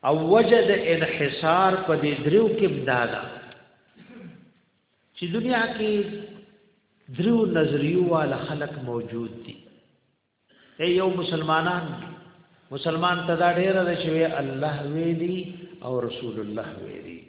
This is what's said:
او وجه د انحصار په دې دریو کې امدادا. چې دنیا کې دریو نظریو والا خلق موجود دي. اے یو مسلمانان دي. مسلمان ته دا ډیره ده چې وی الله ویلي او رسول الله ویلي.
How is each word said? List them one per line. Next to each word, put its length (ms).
او 240
وجه 340
د 100
انحصار 1000
په 80
دې 300
دریو 220
کې 180
امدادا. 580
چې 160
دنیا 320
کې 260
دریو 280
نظریو 600
والا 320
خلق 340
موجود 640
دي. 80
اے 80
یو 240
مسلمانان 920
دي. 60
مسلمان 560
ته 80
دا 180
ډیره 300
ده 120
چې 140
وی 160
الله 640
ویلي 640
او 160
رسول 400
الله 440
ویلي. 440